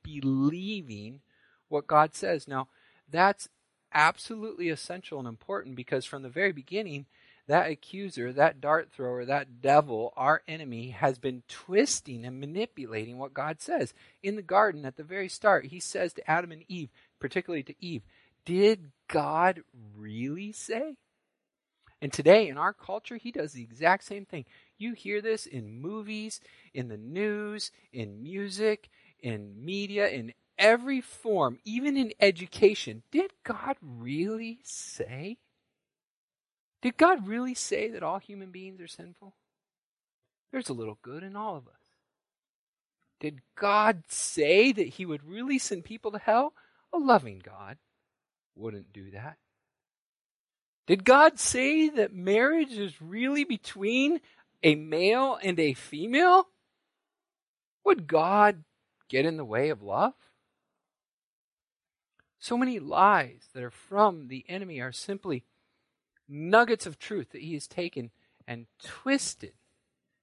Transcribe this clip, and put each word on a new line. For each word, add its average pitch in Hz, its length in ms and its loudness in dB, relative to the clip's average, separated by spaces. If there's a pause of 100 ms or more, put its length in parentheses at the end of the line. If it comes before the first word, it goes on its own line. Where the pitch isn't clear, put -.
believing 139 1200 -2 (480)
what 147 180 -4
God 156 260 6
says. 175 340 -4
Now, 131 200 -6 (420)
that's 185 400 2 (460)
absolutely 185 760 0
essential 165 480 -10
and 131 100 -8
important 127 480 -10
because 127 300 -4
from 139 160 -12
the 131 80 -14
very 185 220 0
beginning, 151 560 -10 (400)
that 170 220 4
accuser, 160 640 -8
that 143 260 4
dart 151 320 0
thrower, 123 340 -8
that 135 360 -4
devil, 139 540 4
our 147 320 2
enemy, 127 420 -10
has 127 280 0
been 127 300 -6
twisting 180 800 -2
and 127 140 -12
manipulating 131 800 -8
what 135 160 -12
God 151 280 -6
says. 294 320 -4 (280)
In 196 140 -6
the 214 60 -8
garden, 180 440 2
at 131 120 -10
the 156 60 -14
very 185 260 -8
start, 180 380 2
he 175 120 -16
says 180 340 -4
to - 160 -8
Adam 170 220 0
and 160 160 -20
Eve, 170 220 -8 (300)
particularly 156 440 -4
to 143 160 -16
Eve, 170 240 -10 (420)
"Did 185 460 2 (160)
God 160 560 0 (320)
really 127 560 -8
say?" 254 460 -8 (1040)
And 143 100 -6
today, 185 360 6
in 139 100 -10
our 180 160 0
culture, 226 440 -12
he 240 140 -12
does 156 220 -8
the 123 100 -14
exact 151 400 2
same 202 220 -14
thing. 151 200 -12 (320)
You 233 160 -8
hear 208 280 -6
this 220 240 -4
in 113 340 -12
movies, 214 640 -10 (320)
in 127 140 -8
the 107 100 -12
news, 208 720 -6 (220)
in 107 280 -10
music, 202 680 -4 (300)
in 104 440 -8
media, 202 460 -2
in 117 240 -8 (240)
every 240 420 4
form, 170 640 -2
even 254 320 -2
in 254 240 0
education. 185 920 4
Did 370 220 0 (100)
God 247 380 -6
really 180 840 -6
say? 143 720 -12 (1400)
Did 247 160 -2
God 311 300 4
really 247 280 -6
say 214 340 -4
that 226 140 -10
all 170 160 -4
human 190 320 -18
beings 185 280 -16
are 170 80 -18
sinful? 175 460 -20 (1200)
There's 262 180 -8
a 143 40 -6
little 110 280 -10
good 143 220 -16
in 196 120 -16
all 208 200 -8
of 127 120 -18
us. - 60 -20 (1500)
Did 151 220 -8 (140)
God 202 520 2
say 180 640 4
that 196 180 -2
he 185 160 -10
would 151 220 -8
really 247 300 -4
send 185 260 -6
people 220 280 -10
to 208 80 -10
hell? 247 340 2 (400)
A 349 60 0
loving 165 400 4
God 98 400 -18 (720)
wouldn't 104 400 -12
do 98 180 -18
that. 123 260 -14 (1500)
Did 190 180 2
God 285 360 10
say 302 500 2
that 240 240 0
marriage 247 600 2
is 202 280 -8
really 247 420 -2
between 254 800 0 (400)
a 156 140 6
male 185 640 0
and 180 180 0
a 151 140 2
female? 311 760 4 (1300)
Would 285 240 4
God 180 560 6 (460)
get 131 160 2
in 160 120 0
the 151 60 -6
way 120 260 2
of 120 120 -4
love? 123 320 0 (2250)
So - 180 -6
many 247 220 0
lies 151 760 2
that 127 100 -10
are 120 80 -10
from 190 560 0
the 131 200 -12
enemy 180 320 -10
are 127 120 -6
simply 180 520 -6 (840)
nuggets 208 580 2
of 165 140 -14
truth 190 320 -8
that 127 100 -14
he 160 120 -10
has 147 140 -10
taken 143 440 -8 (360)
and 117 200 -12 (160)
twisted - 680 -4 (680)